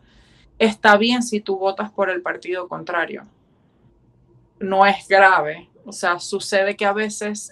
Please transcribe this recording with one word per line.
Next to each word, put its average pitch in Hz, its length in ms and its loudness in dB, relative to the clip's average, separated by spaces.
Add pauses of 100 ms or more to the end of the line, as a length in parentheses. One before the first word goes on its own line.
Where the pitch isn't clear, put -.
(600)
Está 214 380 6
bien 233 260 2
si 208 180 -4
tú 196 180 -4
votas 196 320 -4
por 196 180 -2
el 180 120 -4
partido 180 460 -8
contrario. 165 580 -6 (1300)
No 190 260 2
es 202 220 0
grave. 175 600 2 (160)
O - 60 -16
sea, 180 280 -2
sucede 196 560 -2
que 208 100 -4
a 202 80 2
veces 208 580 -6